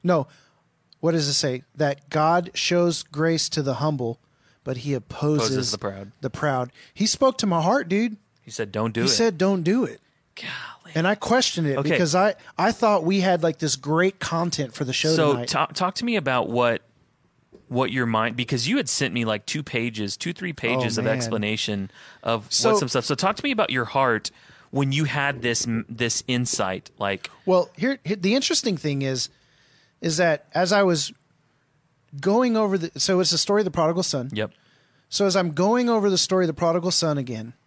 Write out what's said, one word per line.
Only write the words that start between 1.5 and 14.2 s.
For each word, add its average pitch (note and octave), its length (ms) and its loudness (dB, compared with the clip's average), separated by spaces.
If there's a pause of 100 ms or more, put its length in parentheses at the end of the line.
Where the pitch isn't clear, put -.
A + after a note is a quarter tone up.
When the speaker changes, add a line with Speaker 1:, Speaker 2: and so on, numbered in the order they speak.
Speaker 1:
That C#3+ 360 -2
God E3+ 440 2
shows F3 480 0
grace D#3+ 480 0
to D#3 120 -2
the C3+ 120 -2
humble, B2+ 460 -2 (440)
but C3 140 -6
he C3+ 160 -4
opposes C#3 560 0
Speaker 2:
Opposes C3 220 -2
the G#2+ 60 -4
proud. G2 420 -10
Speaker 1:
the C3+ 100 -6
proud. B2+ 400 -2 (220)
He G3+ 140 -2
spoke C4 320 2
to A3+ 80 -2
my E3+ 160 2
heart, G3 260 2
dude. G#3+ 300 0 (240)
Speaker 2:
He - 80 -20
said, G#2+ 220 -6
"Don't A2 200 0
do A2+ 100 -2
Speaker 1:
He B2 40 2
Speaker 2:
it." C#3 40 2
Speaker 1:
said, A3 280 2
"Don't F#3+ 240 2
do G#3 220 2
it." A#2 160 -8 (360)
Speaker 2:
Golly. - 580 -14
Speaker 1:
And E3 140 2
I G#3 60 2
questioned G#3 520 0
it C#3 120 0
Speaker 2:
Okay. C#3+ 120 0
Speaker 1:
because D#3+ 240 2
I, F#3+ 200 4 (240)
I F#3 140 4
thought G#3 320 2
we F#3+ 160 2
had, F3+ 220 2
like, E3 160 0
this C#3+ 180 -2
great D#3+ 420 0
content E3 560 -4